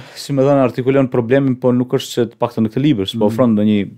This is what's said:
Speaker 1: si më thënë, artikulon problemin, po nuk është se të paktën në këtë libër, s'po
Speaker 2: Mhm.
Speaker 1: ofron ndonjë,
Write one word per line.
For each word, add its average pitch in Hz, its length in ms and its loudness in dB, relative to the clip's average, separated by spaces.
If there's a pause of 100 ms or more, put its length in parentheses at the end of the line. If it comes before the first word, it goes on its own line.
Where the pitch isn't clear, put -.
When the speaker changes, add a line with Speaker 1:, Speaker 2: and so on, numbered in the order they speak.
(160)
Speaker 1:
si - 180 -10
më 135 80 0
thënë, 139 220 2
artikulon 131 440 0
problemin, 127 480 0
po 127 160 0
nuk 123 220 0
është 131 200 -4
se 120 120 0
të 113 140 -8
paktën 113 260 -2
në 104 60 -2
këtë 135 100 -4
libër, 131 240 0
s'po 117 120 -8
Speaker 2:
Mhm. 107 100 2
Speaker 1:
ofron 113 280 2
ndonjë, 104 420 0